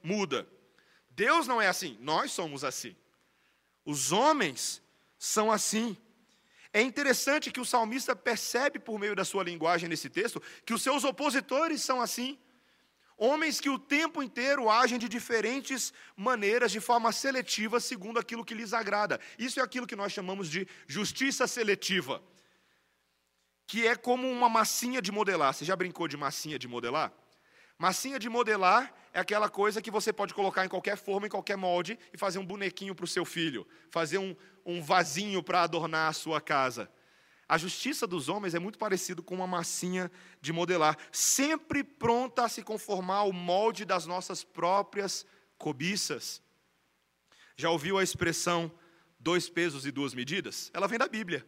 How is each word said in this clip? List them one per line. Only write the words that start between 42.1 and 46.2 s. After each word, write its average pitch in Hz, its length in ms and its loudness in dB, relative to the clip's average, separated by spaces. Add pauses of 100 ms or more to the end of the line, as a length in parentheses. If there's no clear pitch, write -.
a 220 40 0
se 220 140 -8
conformar 196 540 -2
ao 202 160 2
molde 185 520 2
das 180 220 0
nossas 180 360 -6
próprias 196 840 0 (320)
cobiças. 151 840 -4 (1120)